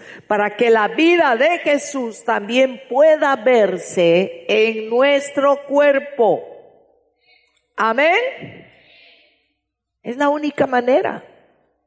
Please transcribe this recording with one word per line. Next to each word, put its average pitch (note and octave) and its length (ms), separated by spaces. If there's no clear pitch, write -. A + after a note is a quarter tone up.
para G#3 300
que A#3 120
la G#3+ 200
vida D#4 480
de E4 220
Jesús C#4+ 680
también A#3 640
pueda D4 480
verse F#3 1120
en A3 400
nuestro C#4 760
cuerpo. C4+ 800
Amén. D#4+ 920
Es A#3+ 140
la C#4+ 100
única D4 400
manera. B3+ 640